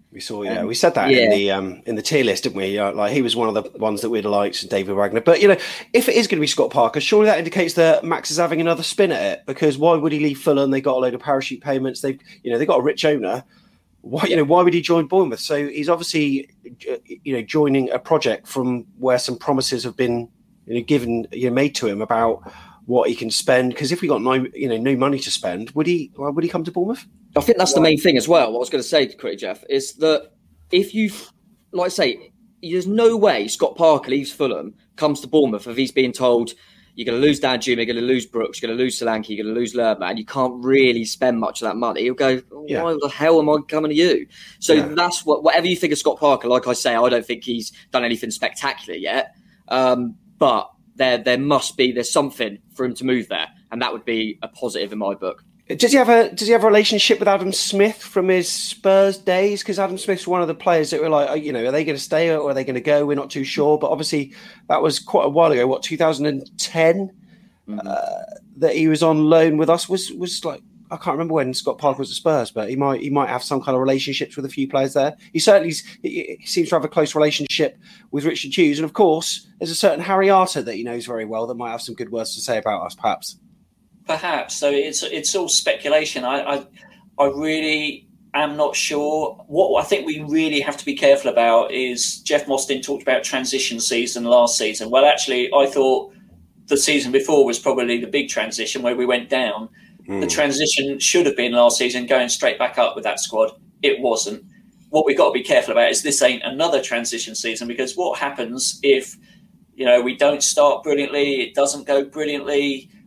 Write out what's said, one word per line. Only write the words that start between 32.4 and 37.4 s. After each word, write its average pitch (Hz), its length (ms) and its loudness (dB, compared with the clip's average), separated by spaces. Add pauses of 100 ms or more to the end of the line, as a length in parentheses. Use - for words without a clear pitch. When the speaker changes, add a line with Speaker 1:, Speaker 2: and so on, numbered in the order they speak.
Speaker 2:
there's 180 240 -4
no 226 300 4
way 147 320 2
Scott - 280 -2
Parker 156 340 4
leaves 139 220 -2
Fulham, 104 420 -4 (220)
comes 147 240 0
to - 60 -14
Bournemouth, 127 400 2
if 117 100 -10
he's 131 160 -2
being 131 200 2
told, 120 420 2 (400)
"You're 117 100 -12
gonna 120 140 -2
lose 143 200 4
Danjuma, 127 380 0